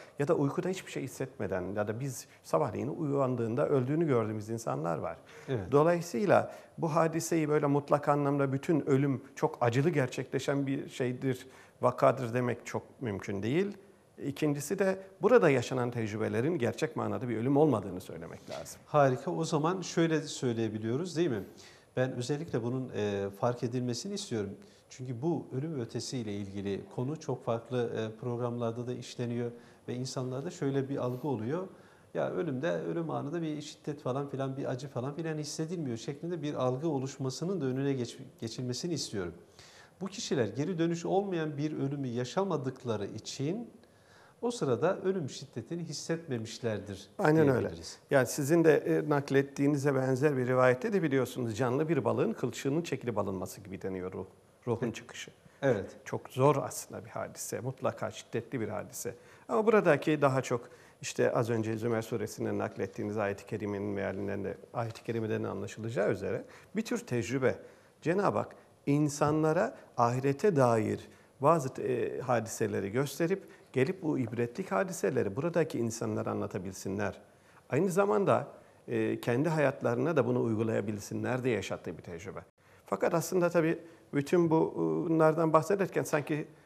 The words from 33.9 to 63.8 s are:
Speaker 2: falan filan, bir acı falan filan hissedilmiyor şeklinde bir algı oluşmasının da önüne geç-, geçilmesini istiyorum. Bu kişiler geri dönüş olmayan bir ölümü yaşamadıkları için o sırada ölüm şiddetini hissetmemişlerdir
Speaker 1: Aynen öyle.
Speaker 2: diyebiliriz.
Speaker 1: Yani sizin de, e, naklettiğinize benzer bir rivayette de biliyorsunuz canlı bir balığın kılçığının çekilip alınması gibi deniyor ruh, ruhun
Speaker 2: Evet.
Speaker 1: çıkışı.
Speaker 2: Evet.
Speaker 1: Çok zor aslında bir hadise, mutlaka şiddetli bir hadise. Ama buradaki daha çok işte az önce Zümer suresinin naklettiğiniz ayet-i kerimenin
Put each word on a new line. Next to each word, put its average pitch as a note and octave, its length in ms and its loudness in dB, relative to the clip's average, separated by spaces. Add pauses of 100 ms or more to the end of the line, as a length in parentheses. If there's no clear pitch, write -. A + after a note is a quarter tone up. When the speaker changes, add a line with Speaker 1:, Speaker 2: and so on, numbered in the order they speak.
Speaker 2:
falan C#3 280 -4
filan, C3+ 280 -4
bir C#3 80 -6
acı C3 240 -6
falan C3 260 -6
filan D#3+ 240 -6
hissedilmiyor D#3 580 -4
şeklinde D#3 460 -6
bir D3 120 -2
algı C3 340 0
oluşmasının C3+ 720 -2
da C3+ 40 0
önüne C3+ 280 0
geç-, A#2+ 260 -4 (200)
geçilmesini B2 560 -4
istiyorum. F2+ 400 -4 (640)
Bu F#3+ 60 -6
kişiler D3 420 -2
geri D#3+ 300 -4
dönüş E3+ 260 0
olmayan E3+ 520 -2
bir D3+ 220 -4
ölümü C#3 300 -2
yaşamadıkları B2+ 960 -2
için C#3+ 640 -6 (720)
o A#3+ 80 -2
sırada D#3 500 0
ölüm F#3 300 -2
şiddetini E3 540 -10
hissetmemişlerdir A2 1200 -6 (100)
Speaker 1:
Aynen D#3 300 8
öyle. B2 120 6
Speaker 2:
diyebiliriz. E2+ 380 -6 (120)
Speaker 1:
Yani C3 160 6
sizin D#3 380 4
de, D#3 120 10
e, D#3+ 320 2
naklettiğinize C#3 840 2
benzer C3 420 4
bir B2+ 100 2
rivayette B2+ 460 4
de F#3+ 100 2
biliyorsunuz B2+ 540 0
canlı C3 320 2
bir C#3 160 2
balığın A2+ 280 2
kılçığının C#3 500 -2
çekilip A#2+ 360 -4
alınması F#2+ 420 -4
gibi F#2+ 220 -12
deniyor F#2 300 -6
ruh, F#2+ 140 -8 (400)
ruhun A#2+ 200 0
Speaker 2:
Evet. A2 80 -4
Speaker 1:
çıkışı. - 360 -14 (320)
Speaker 2:
Evet. A#2 420 0
Speaker 1:
Çok - 240 -8
zor C#3 280 4
aslında A2+ 480 -8
bir A#2 60 -18
hadise, G#2 500 -8
mutlaka A#2 500 -4
şiddetli - 500 -6
bir A2 80 -2
hadise. F#2+ 460 -8 (340)
Ama A3+ 180 2
buradaki D#3 560 6
daha C3 200 4
çok - 260 -4 (340)
işte B2 300 2
az A#2 180 2
önce A2 280 0
Zümer A2+ 240 0
suresinin - 560 -4
naklettiğiniz G#2 580 -4
ayet-i G2+ 300 -2
kerimenin G2+ 420 -4